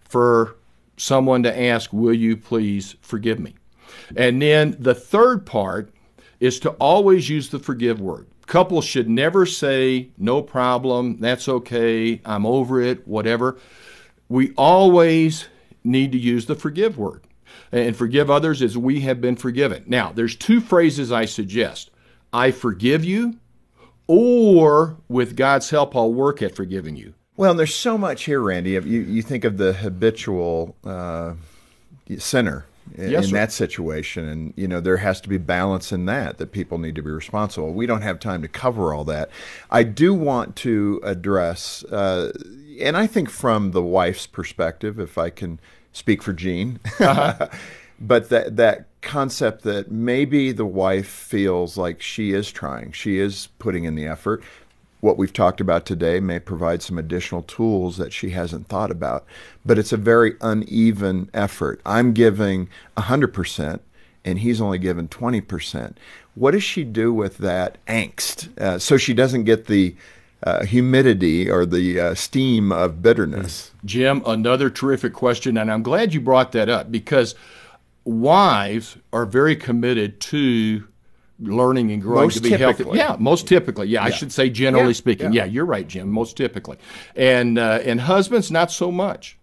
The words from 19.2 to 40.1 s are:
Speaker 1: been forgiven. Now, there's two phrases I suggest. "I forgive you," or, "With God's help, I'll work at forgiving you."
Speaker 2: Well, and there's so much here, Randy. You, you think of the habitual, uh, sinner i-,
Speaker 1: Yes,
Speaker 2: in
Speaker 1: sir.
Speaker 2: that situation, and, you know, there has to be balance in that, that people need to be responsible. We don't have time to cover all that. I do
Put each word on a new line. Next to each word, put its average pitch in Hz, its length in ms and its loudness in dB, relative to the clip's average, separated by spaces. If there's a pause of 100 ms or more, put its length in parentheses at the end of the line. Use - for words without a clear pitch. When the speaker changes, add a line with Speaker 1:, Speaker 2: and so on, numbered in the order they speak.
Speaker 1:
been 123 160 0
forgiven. 127 500 -2
Now, 113 260 0
there's 113 220 -2
two 226 260 2
phrases 147 520 2
I 113 140 0
suggest. 101 640 -6 (420)
"I 123 180 2
forgive 127 540 0
you," 226 320 -2 (720)
or, 170 880 4 (120)
"With 123 280 -2
God's 135 340 2
help, 147 260 0
I'll 113 160 0
work 139 300 -2
at 98 120 -4
forgiving 90 420 -8
you." - 180 -18 (220)
Speaker 2:
Well, 190 140 4
and 170 80 2
there's 156 160 0
so 233 220 -2
much 185 280 -4
here, 143 160 0
Randy. 92 320 -2
You, 95 80 0
you 107 420 -2
think 123 220 -6
of 107 120 0
the 92 160 2
habitual, 92 1120 -4
uh, 85 500 -8 (840)
sinner 87 480 -2 (320)
i-, 87 60 -12
Speaker 1:
Yes, 98 200 0
Speaker 2:
in 98 60 0
Speaker 1:
sir. 98 60 0
Speaker 2:
that 107 160 0
situation, 80 760 -6
and, 78 280 -10
you 95 120 -6
know, 90 120 -2
there 92 180 2
has 95 240 -2
to - 60 -14
be 95 100 -2
balance 90 540 -2
in 90 140 -4
that, 107 320 -4
that 80 140 -10
people 90 260 -6
need 80 180 -8
to 78 60 -10
be 76 80 -8
responsible. 80 640 -6
We 110 140 -4
don't 110 160 -2
have 98 180 -4
time 92 220 -6
to 76 60 -10
cover 110 440 -2
all 73 120 -6
that. 76 260 -6 (400)
I 117 140 4
do 135 280 2